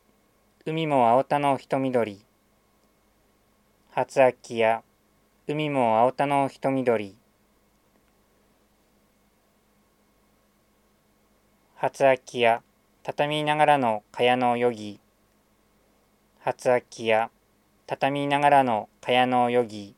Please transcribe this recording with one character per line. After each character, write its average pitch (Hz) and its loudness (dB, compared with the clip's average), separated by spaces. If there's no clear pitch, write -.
海 160 -4
も 131 2
青 127 2
田 147 -2
の 143 0
一 - -6
緑。 117 -4
初 135 0
秋 123 0
や 113 0
海 151 -4
も 120 0
青 127 2
田 143 -4
の 139 0
一 135 -6
緑。 113 -2
初 - -2
秋 131 -2
や 117 2
畳 151 -4
な 151 0
が 151 4
ら 147 4
の 113 -2
茅 123 2
の 123 0
よ 123 0
ぎ。 104 -14
初 - -4
秋 123 -4
や 113 0
畳 143 -4
な 143 0
が 147 4
ら 139 6
の 113 -2
茅 127 2
の 123 0
よ 123 0
ぎ。 104 -16